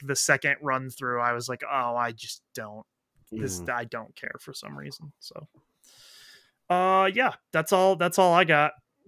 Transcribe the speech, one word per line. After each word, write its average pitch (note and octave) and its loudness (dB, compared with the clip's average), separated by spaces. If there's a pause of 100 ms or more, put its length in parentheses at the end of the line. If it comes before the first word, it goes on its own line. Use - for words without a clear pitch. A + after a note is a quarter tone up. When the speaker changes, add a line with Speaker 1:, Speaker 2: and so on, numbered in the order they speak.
Speaker 1:
the C#3 -2
second C#3 0
run C3 -4
through, B2 -4
I A#2+ 0
was A#2+ -6
like, B2 -8
"Oh, B2 -2
I A#2+ -2
just - -14 (140)
don't. A2 -14 (460)
This, A2 -6
Speaker 2:
Mm. E2+ -8
Speaker 1:
I A#2+ -4
don't A#2 -12
care - -12
for - -18
some - -14
reason." C#3+ -16
So, - -18 (1200)
uh, F#3+ 4
yeah, - 0 (180)
that's D#3+ 0
all, F#3+ 6
that's F3 2
all F3+ 8
I F3+ 6
got. D3+ 4 (360)